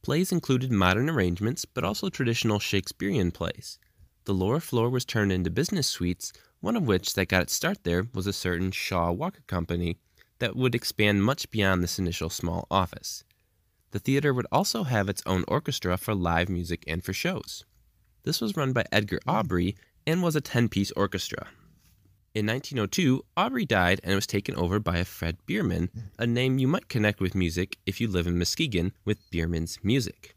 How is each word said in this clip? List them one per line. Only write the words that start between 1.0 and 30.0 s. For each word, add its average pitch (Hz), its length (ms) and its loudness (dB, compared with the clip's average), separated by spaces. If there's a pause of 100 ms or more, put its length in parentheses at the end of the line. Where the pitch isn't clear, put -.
arrangements, 101 560 0
but - 180 -6
also 196 260 -2
traditional 117 500 0
Shakespearean 98 720 0
plays. - 480 -8 (460)
The 101 80 -2
lower 98 260 2
floor 120 300 0
was 123 160 -2
turned 104 260 2
into 92 180 2
business 147 380 -2
suites, - 460 -4 (280)
one 156 140 -2
of 190 120 0
which 95 260 0
that 95 160 0
got 92 120 4
its - 120 -2
start 180 300 -2
there 87 300 0
was 95 140 -4
a 101 60 -2
certain 90 380 -2
Shaw 87 400 -2
Walker 139 360 -6
Company 87 500 -2 (420)
that 120 160 -2
would 127 200 0
expand 104 480 2
much 127 260 0
beyond 95 320 2
this 87 160 -2
initial 85 320 -2
small 87 400 -4
office. - 540 -2 (680)
The 110 80 -6
theater 139 340 2
would 123 180 0
also 202 320 0
have 110 260 2
its - 160 -4
own 92 220 2
orchestra 90 500 0
for - 160 -4
live 87 360 2
music 87 360 -4
and 90 180 -4
for 98 100 -4
shows. - 520 -6 (580)
This - 180 -2
was 120 160 -2
run 135 160 0
by 120 180 2
Edgar 104 340 0
Aubrey 101 520 0 (280)
and 165 160 0
was 170 140 0
a 151 60 2
ten-piece 110 540 0
orchestra. - 520 -4 (880)
In 107 100 0
nineteen 123 340 -2
oh 104 60 2
two, 135 380 2 (140)
Aubrey 254 260 0
died 95 400 4
and 90 80 -2
it 98 40 4
was 98 120 0
taken 101 300 -2
over 90 200 2
by 90 200 2
a 87 80 2
Fred 82 400 -6
Bierman, 90 440 -2 (300)
a 120 80 0
name 127 300 2
you 131 100 2
might 160 220 -2
connect 107 320 2
with 92 120 0
music 90 520 0
if - 160 -4
you 117 80 -2
live 87 180 0
in 87 100 2
Muskegon 92 540 0 (140)
with - 260 -4
Bierman's 82 500 -2
Music. 110 560 -2